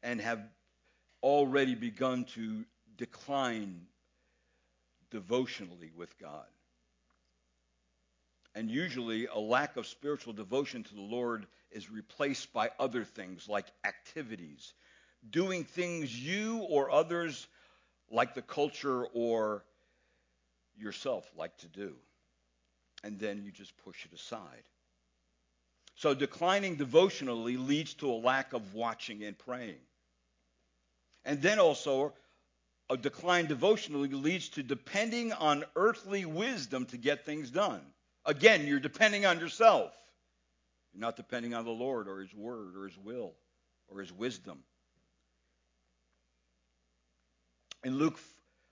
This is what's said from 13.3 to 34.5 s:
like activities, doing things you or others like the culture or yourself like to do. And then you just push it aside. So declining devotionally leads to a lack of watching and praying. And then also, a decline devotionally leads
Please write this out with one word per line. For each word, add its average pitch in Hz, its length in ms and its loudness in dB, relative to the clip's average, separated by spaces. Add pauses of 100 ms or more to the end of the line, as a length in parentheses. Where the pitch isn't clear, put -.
like 101 180 0 (180)
activities, 98 880 -10 (560)
doing 175 360 0
things 170 520 -4
you 202 420 -2
or 151 320 2
others 165 560 2 (640)
like 123 240 2
the 123 80 -8
culture 139 640 0
or 113 600 0 (1120)
yourself 107 580 -6
like 82 220 -8
to 87 100 -20
do. 90 260 -10 (1080)
And 104 160 -10
then 101 240 -6
you 101 80 -14
just 95 340 -20
push - 200 -16
it 82 80 -20
aside. 85 500 -14 (1300)
So 143 180 2
declining 175 640 0
devotionally 131 800 2
leads 143 380 -2
to 143 160 -2
a 117 40 2
lack 127 380 2
of 104 220 -8
watching 110 480 -4
and 104 160 -10
praying. 120 420 -10 (1400)
And 139 180 -2
then 202 160 6
also, 147 560 4 (760)
a 131 80 0
decline 165 500 2
devotionally 147 640 2
leads 147 420 0